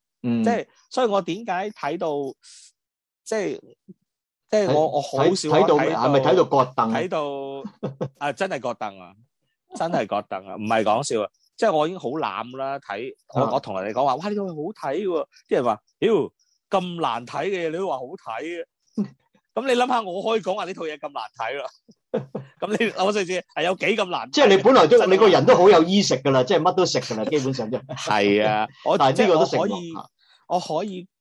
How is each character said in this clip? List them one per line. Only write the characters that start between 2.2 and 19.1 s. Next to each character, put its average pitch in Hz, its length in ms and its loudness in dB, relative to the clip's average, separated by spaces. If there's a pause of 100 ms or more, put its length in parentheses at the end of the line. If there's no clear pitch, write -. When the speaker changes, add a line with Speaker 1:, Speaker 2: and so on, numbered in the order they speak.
Speaker 2:
即 - 120 -6
係， 165 240 -4 (920)
即 214 80 2
係 196 160 2
我， - 0 -
Speaker 1:
睇， 151 180 2
Speaker 2:
我 143 100 -2
好 135 220 -2 (120)
少 156 140 -4
Speaker 1:
睇， 156 140 6
睇 - 40 4
到， 156 80 6
Speaker 2:
睇 147 180 2
到， 113 140 -2
Speaker 1:
係 147 40 4
咪 139 80 4
睇 151 160 4
到 175 100 6
割 135 300 0
凳 - 160 0
啊？ 220 80 -2
Speaker 2:
睇 175 100 -4
到， 139 1000 -8
<laughs> - 80 -20
啊， 143 140 -4
真 190 160 -4
係 156 100 -6
割 120 140 -6
凳 101 260 -10
啊， 90 140 -20 (640)
真 170 160 -4
係 131 160 -2
割 104 220 -2
凳 98 180 -10
啊， 95 80 -14
唔 104 120 -8
係 113 160 2
講 107 200 2
笑 117 180 -2
啊。 98 80 -4 (280)
即 - 80 0
係 202 80 2
我 151 140 2
已 175 40 -4
經 185 80 -12
好 120 100 -8
濫 120 480 -6
啦， 135 220 -8
睇， 113 320 -10 (220)
我， 127 80 -2
Speaker 1:
啊。 123 120 -2
Speaker 2:
我 135 60 0
同 95 220 -8
人 101 100 -6
哋 104 60 -6
講 135 80 0
話， 131 120 0
「哇， 180 120 -8
呢 208 60 -4
套 202 100 -4
好 180 80 -10
睇 156 500 -8
喎。」 170 220 -4 (240)
啲 214 60 0
人 147 80 0
話， 113 160 -2 (200)
「妖， 220 140 2 (560)
咁 180 320 -4
難 120 240 -4
睇 143 200 -6
嘅 180 220 -4
嘢 - 40 -2
你 160 60 -8
都 190 100 -6
話 151 100 -4
好 127 60 -10
睇 127 400 -14
嘅。」 170 220 -12 (320)
Speaker 1:
<laughs> - 600 -10